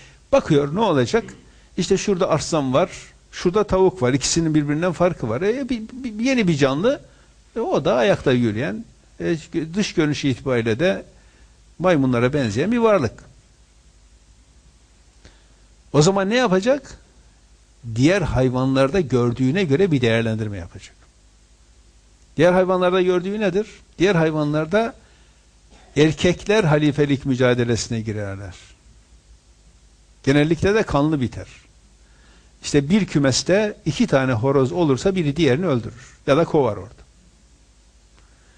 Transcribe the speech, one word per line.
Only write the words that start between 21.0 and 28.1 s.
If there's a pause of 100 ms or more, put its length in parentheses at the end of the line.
Diğer
hayvanlarda
gördüğü
nedir? (320)
Diğer
hayvanlarda (1040)
erkekler
halifelik
mücadelesine
girerler. (1700)